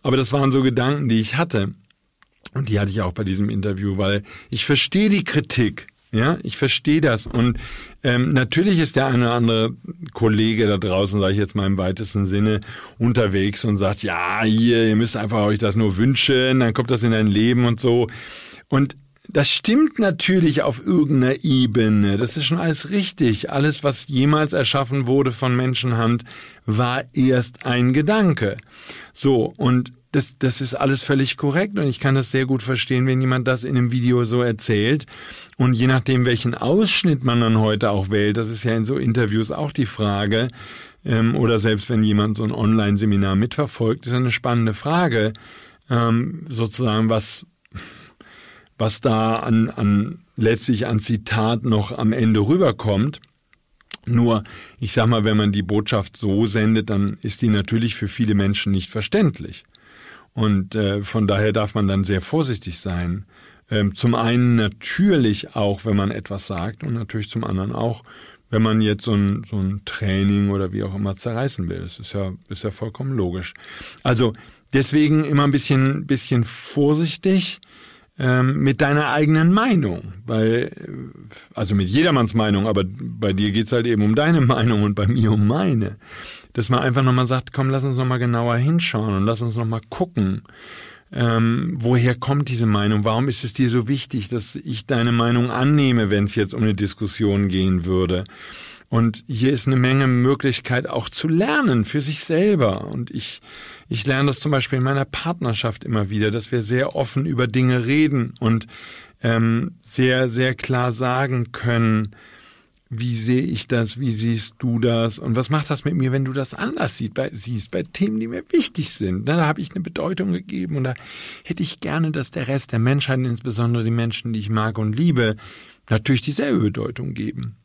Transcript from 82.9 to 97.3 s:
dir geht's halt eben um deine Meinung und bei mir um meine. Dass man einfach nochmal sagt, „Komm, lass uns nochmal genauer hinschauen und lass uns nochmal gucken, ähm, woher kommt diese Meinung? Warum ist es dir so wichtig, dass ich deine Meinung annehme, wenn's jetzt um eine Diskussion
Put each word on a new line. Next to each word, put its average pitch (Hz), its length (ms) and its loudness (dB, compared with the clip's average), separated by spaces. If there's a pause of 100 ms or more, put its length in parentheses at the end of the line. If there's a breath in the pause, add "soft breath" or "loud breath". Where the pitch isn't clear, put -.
dir 101 180 0
geht's 110 220 -2
halt 120 140 0
eben 110 160 2
um 107 120 4
deine 156 260 2
Meinung 117 440 2
und 104 100 0
bei 101 140 0
mir 113 240 2
um 104 140 4
meine. 120 500 0 (560 loud breath)
Dass 117 160 -4
man 123 100 2
einfach 131 240 0
nochmal 127 240 2
sagt, 127 260 -4
„Komm, 131 180 -2
lass 135 140 -2
uns 131 120 -2
nochmal 127 240 -2
genauer 120 360 0
hinschauen 123 580 0
und 98 100 0
lass 113 180 0
uns 117 140 -4
nochmal 113 320 -2
gucken, 110 540 -2 (720 loud breath)
ähm, 117 680 0
woher 123 340 2
kommt 139 340 -2
diese 117 180 0
Meinung? 104 380 2
Warum 113 220 0
ist 131 160 -2
es 117 100 -6
dir 131 160 2
so 117 200 0
wichtig, 127 400 -4
dass 117 260 -6
ich 123 320 -8
deine 120 240 0
Meinung 120 400 2
annehme, 127 600 2
wenn's 101 260 2
jetzt 101 180 -2
um 120 80 -2
eine 107 120 2
Diskussion 101 720 -2